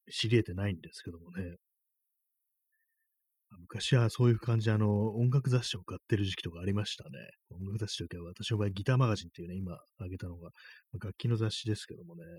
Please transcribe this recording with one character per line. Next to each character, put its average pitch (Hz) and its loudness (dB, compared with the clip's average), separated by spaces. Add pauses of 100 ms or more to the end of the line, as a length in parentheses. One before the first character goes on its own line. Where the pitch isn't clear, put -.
(100)
知 - -2
り 117 8
得 107 4
て 87 -8
な 98 0
い 98 0
ん 82 -8
で - -16
す - -18
け - -10
ど 85 -14
も 85 -20
ね。 87 -8 (1900)
ま、 92 -20
昔 98 0
は 117 6
そ - 2
う 120 10
い - 6
う 113 4
感 117 2
じ、 110 2
あ 107 4
の、 104 2
音 123 4
楽 127 2
雑 123 2
誌 - -4
を 95 -10
買 92 -10
っ - -20
て 113 4
る 101 2
時 92 -2
期 - -8
と 85 -4
か 82 -12
あ 90 -6
り 98 2
ま 104 2
し - -6
た - -18
ね。 76 -16 (400)
音 92 -8
楽 101 -4
雑 107 -2
誌 - -8
と 87 -6
い - -8
う 85 -10
か、 87 -12
私 - -6
の 107 2
場 104 2
合 101 2
ギ 98 -6
タ 131 4
ー - 6
マ 131 6
ガ 107 4
ジ 90 -10
ン - -16
っ - -16
て - -12
い 85 -8
う - -8
ね、 90 -6
今 92 -6 (220)
挙 92 -6
げ 92 -6
た 90 -8
の 87 -10
が、 85 -14 (420)
ま、 98 -8
楽 98 -6
器 - 0
の 117 4
雑 110 2
誌 - -4
で 107 2
す - -12
け - -14
ど - -16
も 170 -18
ね。 165 -16 (140)